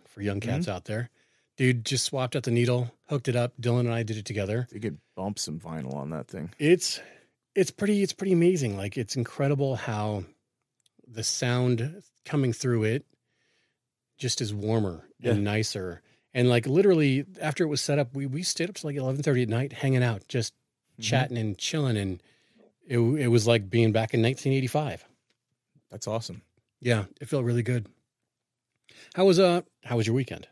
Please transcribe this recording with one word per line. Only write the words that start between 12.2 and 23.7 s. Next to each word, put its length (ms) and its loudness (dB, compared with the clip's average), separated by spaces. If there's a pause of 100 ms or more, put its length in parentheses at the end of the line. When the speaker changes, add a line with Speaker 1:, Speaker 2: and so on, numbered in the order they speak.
Speaker 1:
coming 300 0
through 300 0
it 200 -2 (1120)
just 240 -4
is 140 -4
warmer 520 0 (160)
and 160 2
Speaker 2:
Yeah. 140 0
Speaker 1:
nicer. 480 -4 (320)
And, 160 4
like, 180 4
literally 600 4 (160)
after 220 -2
it 40 2
was 140 -2
set 160 0
up, 160 -2
we, 100 -6
we 180 -6
stayed 280 -4
up 60 -16
till, 120 -8
like, 80 -6
eleven 260 -2
thirty 200 2
at 80 0
night 240 -2
hanging 280 2
out, 260 -2
just 260 -4
Speaker 2:
Mm-hmm. 480 -20
Speaker 1:
chatting 340 0
and 220 -2
chilling. 400 0
And 240 -4 (640)
it, 120 0
it 300 2
was 180 6
like 220 4
being 240 4